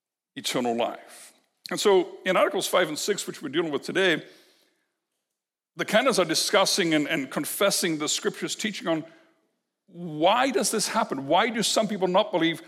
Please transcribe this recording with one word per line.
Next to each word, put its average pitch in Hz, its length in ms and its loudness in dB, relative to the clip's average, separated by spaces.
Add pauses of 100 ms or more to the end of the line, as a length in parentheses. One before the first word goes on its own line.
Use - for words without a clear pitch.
(340)
eternal 120 420 -2
life. - 560 -6 (380)
And 175 80 -6
so 190 460 2
in 185 120 2
Articles 214 300 2
five 180 220 2
and 151 100 -6
six, - 260 -4
which - 160 -12
we're 156 80 -8
dealing 160 220 -2
with 135 140 -4
today, 165 400 0 (1500)
the 170 80 -2
canons 226 340 4
are 185 60 6
discussing 170 680 2
and, 151 140 2
and 143 240 -2
confessing 185 680 0
the 151 100 -4
scriptures' - 480 -4
teaching 202 320 -6
on 160 160 0 (840)
why 175 640 0
does 233 220 0
this 220 160 -2
happen? 160 400 -2
Why 190 200 4
do 226 140 -2
some 220 240 0
people 190 220 -2
not 196 240 2
believe? 165 360 0